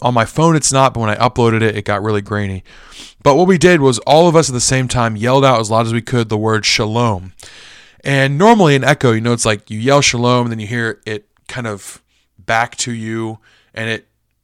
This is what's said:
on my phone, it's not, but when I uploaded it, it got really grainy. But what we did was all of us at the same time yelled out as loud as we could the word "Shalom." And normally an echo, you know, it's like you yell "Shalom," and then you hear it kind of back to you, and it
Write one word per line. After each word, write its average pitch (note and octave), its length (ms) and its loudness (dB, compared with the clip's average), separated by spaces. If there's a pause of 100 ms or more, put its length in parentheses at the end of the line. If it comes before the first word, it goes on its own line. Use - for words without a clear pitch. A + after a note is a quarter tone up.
on B2 120 0
my A2+ 100 2
phone, D#3+ 320 0
it's C#3 160 -2
not, C3+ 220 2
but A#2 60 -6
when A2 100 -2
I G#2 40 -2
uploaded A#2 480 0
it, G#2 140 -2
it G2+ 80 -6
got G2+ 180 -4
really G#2 200 -2
grainy. G2+ 420 -6 (580)
But C#3 140 4
what F3+ 100 2
we F#3+ 100 4
did E3+ 240 4
was C3 200 2
all D#3+ 260 4
of E3 80 4
us D#3 140 4
at C3+ 40 -6
the B2 80 -4
same C3 280 -2
time A#2 260 -2
yelled B2 300 0
out B2+ 160 4
as G#2 100 -6
loud A2+ 160 0
as A2+ 60 -4
we A#2 100 -2
could A#2 260 -2
the G#2+ 80 -2
word G#2+ 280 -2
"Shalom." G#2+ 680 -2 (680)
And C#3 340 -2
normally F#3+ 380 6
an C3+ 80 2
echo, B2+ 300 2
you A2 80 0
know, A#2+ 120 0
it's A#2 140 -2
like G#2+ 240 -4
you G#2+ 80 -8
yell C3+ 220 2
"Shalom," B2 460 0
and A#2 40 -6
then A2+ 80 -8
you G#2+ 80 -10
hear A#2 400 -6
it G#2+ 220 -10 (180)
kind A#2+ 220 -10
of - 340 -14 (340)
back A2+ 420 -2
to - 120 -8
you, A2 480 -8 (360)
and A2+ 140 -8
it A2 200 -8 (360)